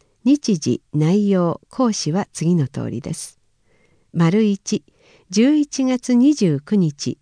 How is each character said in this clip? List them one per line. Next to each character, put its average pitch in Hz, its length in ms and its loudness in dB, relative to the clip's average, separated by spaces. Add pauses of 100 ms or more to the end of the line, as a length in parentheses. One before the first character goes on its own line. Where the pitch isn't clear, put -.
(260)
日 233 340 2
時、 123 240 -4 (100)
内 185 380 2
容、 175 300 0 (100)
講 240 220 0
師 - 180 -6
は 185 220 -4
次 170 240 0
の 143 100 0
通 117 240 -8
り 113 100 -8
で - 140 -8
す。 - 240 -16 (720)
丸 170 300 2
一、 208 400 -2 (480)
十 240 240 2
一 285 300 -2
月 254 300 -2
二 269 200 4
十 165 240 0
九 - 160 -6
日 156 480 -2